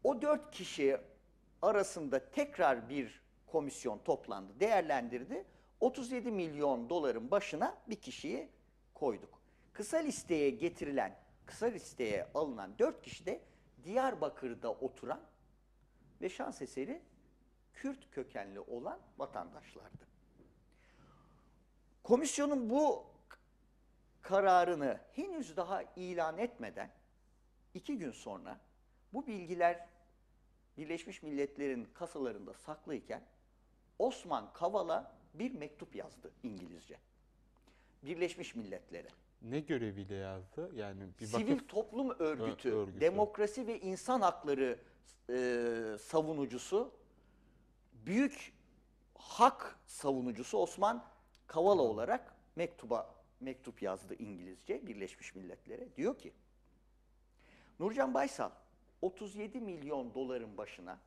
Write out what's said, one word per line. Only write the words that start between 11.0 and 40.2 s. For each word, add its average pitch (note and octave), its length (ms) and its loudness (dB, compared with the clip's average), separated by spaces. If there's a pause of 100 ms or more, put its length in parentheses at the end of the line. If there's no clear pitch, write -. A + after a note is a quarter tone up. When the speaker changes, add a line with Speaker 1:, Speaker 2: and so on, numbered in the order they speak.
Speaker 1:
kısa - 200 -4
listeye A#2+ 680 0
alınan A2+ 460 -4
dört C4+ 220 4
kişi - 240 -14
de F#3+ 160 -4 (420)
Diyarbakır'da D3+ 880 -2
oturan B2+ 500 -6 (1000)
ve F#3 80 -2
şans - 320 -6
eseri C#3+ 400 -6 (720)
Kürt - 380 -8
kökenli G2 480 -8
olan D3 400 -6 (180)
vatandaşlardı. - 920 -10 (2000)
Komisyonun C#4 680 4
bu C#4 340 4 (1160)
kararını F3 800 6 (140)
henüz D4 440 -4
daha F#3 260 0 (120)
ilan E3+ 420 -2
etmeden G#2+ 540 -6 (800)
iki B3 240 -6
gün D#3 140 -6
sonra G2 480 -10 (540)
bu C#4+ 140 -6
bilgiler F3 600 2 (920)
Birleşmiş D#3+ 460 -8
Milletler'in C#3 640 -4
kasalarında A2+ 680 -8
saklıyken - 680 -8 (800)
Osman E3 540 0
Kavala F#3 600 0 (180)
bir A#3+ 200 -4
mektup - 420 -12
yazdı - 360 -12 (120)
İngilizce. F2 540 -12 (1080)
Birleşmiş E3 520 -2
Milletler'e. F#2+ 520 -8 (340)
Speaker 2:
Ne B2 180 -2
göreviyle G#2+ 560 -2
yazdı? F#2+ 600 -8